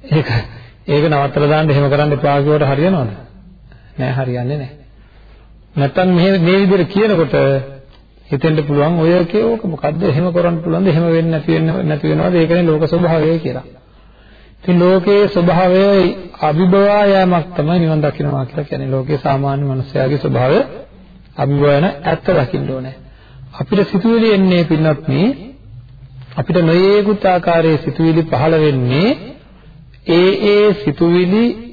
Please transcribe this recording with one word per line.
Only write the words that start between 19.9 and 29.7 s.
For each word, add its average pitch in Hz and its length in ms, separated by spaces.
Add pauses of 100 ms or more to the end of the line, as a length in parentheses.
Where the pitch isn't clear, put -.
ස්වභාවය 135 420 (760)
අභිබවා 143 420
යන 156 120 (140)
ඇත්ත - 280
දකින්න 139 400
ඕනේ. 131 260 (560)
අපිට - 340
සිතුවිලි 226 460
එන්නේ, 185 320
පින්වත්නි, 156 580 (1120)
අපිට 165 260
නොයේකුත් 196 680
ආකාරයේ 170 520
සිතුවිලි 160 460
පහළ 156 320
වෙන්නේ 143 540 (960)